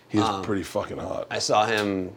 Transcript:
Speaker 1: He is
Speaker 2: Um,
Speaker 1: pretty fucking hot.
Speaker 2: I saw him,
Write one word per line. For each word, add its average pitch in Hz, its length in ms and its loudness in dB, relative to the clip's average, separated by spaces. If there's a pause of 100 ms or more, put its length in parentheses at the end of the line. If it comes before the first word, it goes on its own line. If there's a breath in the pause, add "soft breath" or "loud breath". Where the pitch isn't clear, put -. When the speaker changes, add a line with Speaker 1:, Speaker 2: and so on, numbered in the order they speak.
Speaker 1:
He 107 100 0
is 107 60 4
Speaker 2:
Um, 101 180 0
Speaker 1:
pretty 98 200 -2
fucking 92 360 -4
hot. - 320 -6
Speaker 2:
I - 80 -2
saw 107 280 4
him, 101 500 0